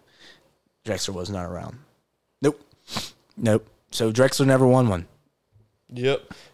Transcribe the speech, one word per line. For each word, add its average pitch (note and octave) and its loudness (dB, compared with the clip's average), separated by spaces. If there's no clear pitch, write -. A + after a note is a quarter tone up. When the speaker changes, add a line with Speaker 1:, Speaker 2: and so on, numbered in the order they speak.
Speaker 1:
Drexler G2 -6
was F2+ -8
not F#2 -6
around. F2+ -12
Nope. D3 0
Nope. A2 0
So, A2+ -2
Drexler C3 2
never C3 4
won B2+ 4
one. F2+ -2
Speaker 2:
Yep. B2+ -4